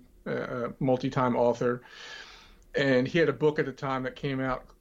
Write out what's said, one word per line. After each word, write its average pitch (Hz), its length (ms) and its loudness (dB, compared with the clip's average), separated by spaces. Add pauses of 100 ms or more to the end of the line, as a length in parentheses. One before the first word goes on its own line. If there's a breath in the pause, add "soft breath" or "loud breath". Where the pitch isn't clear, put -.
(260)
uh, 127 420 -4
a - 120 -10
multi-time 127 560 2
author. 123 460 2 (920 loud breath)
And 135 320 4
he 170 120 0
had 156 100 6
a 135 60 0
book 147 240 2
at 139 80 0
the 131 60 -6
time 135 320 -4
that 127 120 -8
came 135 240 -4
out 131 240 -2 (160)